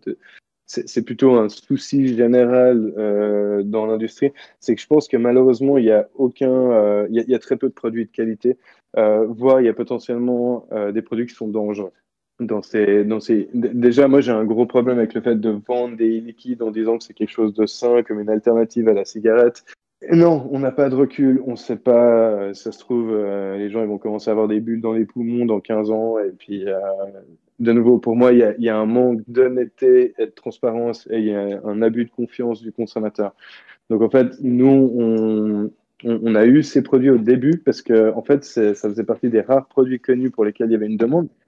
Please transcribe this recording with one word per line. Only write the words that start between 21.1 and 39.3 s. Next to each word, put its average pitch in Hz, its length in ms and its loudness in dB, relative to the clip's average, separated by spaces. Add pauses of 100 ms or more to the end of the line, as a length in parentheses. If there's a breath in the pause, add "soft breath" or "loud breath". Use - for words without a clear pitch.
on 123 120 -8
sait 113 200 -8
pas, 117 540 4
euh, 101 240 -6
ça 107 180 -14
se - 60 -18
trouve, 117 320 -4
euh, 101 480 -6
les 101 100 -6
gens, 113 140 -6
ils 107 60 -4
vont 104 100 -6
commencer 107 320 -6
à - 20 2
avoir 107 160 0
des 107 120 -2
bulles 113 200 -6
dans 113 140 -4
les 110 100 0
poumons 120 400 -4
dans 110 160 0
quinze 107 300 -4
ans, 113 280 -2
et 101 120 -4
puis, 98 360 -10
euh, 95 140 -6 (800)
de 117 140 0
nouveau, 120 260 4
pour 117 180 -4
moi, 123 160 4
il 123 60 6
y 120 40 6
a, 107 140 2
il 120 80 -4
y 113 60 0
a 107 80 -2
un 110 80 -2
manque 120 420 0
d'honnêteté 127 880 2
et 113 80 -4
de 104 60 -8
transparence, 117 800 -6
et 113 80 -4
il 110 80 0
y 107 80 -2
a 101 280 -6
un 107 200 -4
abus 117 240 0
de - 40 -18
confiance 117 520 -8
du 113 100 -14
consommateur. 107 640 -6 (560 loud breath)
Donc, 110 100 2
en 113 80 2
fait, 127 320 0
nous, 131 540 2
on, 110 760 -2 (340)
on, 117 180 -2
on 113 120 0
a 107 120 6
eu 139 160 6
ces 139 200 0
produits 135 280 2
au 127 80 6
début 127 400 2
parce - 240 -2
que, 110 320 2
en 113 80 -8
fait, 143 200 0
c'est, 107 320 0
ça 107 140 -6
faisait 104 160 -6
partie 117 240 -4
des 110 140 2